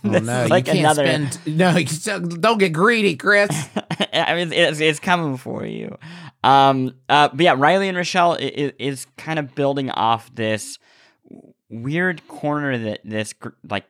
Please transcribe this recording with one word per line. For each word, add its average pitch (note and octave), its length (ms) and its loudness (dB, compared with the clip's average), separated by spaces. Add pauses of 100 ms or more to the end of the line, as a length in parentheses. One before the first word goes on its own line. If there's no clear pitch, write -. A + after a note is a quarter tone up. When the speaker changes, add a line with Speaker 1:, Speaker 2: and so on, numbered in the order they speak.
Speaker 1:
Oh, G#3 60 -2
Speaker 2:
This - 140 2
Speaker 1:
no, A#2+ 200 -2
Speaker 2:
is, A#2 80 0
like, - 160 2
Speaker 1:
you D#3 60 0
can't - 60 2 (180)
Speaker 2:
another C#3+ 80 2
Speaker 1:
spend, D3+ 520 -4
no, F3+ 200 4
you D3+ 100 0
still, F3+ 320 -6
don't F3 400 0
get F#3 140 4
greedy, G3+ 420 2
Chris. G3+ 340 2 (400)
Speaker 2:
<laughs> - 240 -4
I D#3+ 220 0
mean, E3+ 180 -2
it's, D#3 260 2
it's D#3 200 2
coming E3 380 0
for - 280 -10
you. A2 320 -10 (460)
Um, C3+ 500 4 (160)
uh, C#3+ 200 4
but C3+ 120 -6
yeah, E3 160 6
Riley F#3 300 4
and F3+ 100 -6
Rochelle F3 360 0
i-, - 100 -4
i-, C#3 340 -4
is C3+ 300 -8 (100)
kind D#3+ 220 -6
of C3+ 160 -8
building C#3 340 0
off A2+ 460 -2
this A2 420 -4 (920)
weird D3+ 580 -4
corner D3 500 -4
that G#2+ 260 -6
this G#2+ 300 -6
gr-, - 160 -16 (200)
like, G2 200 -6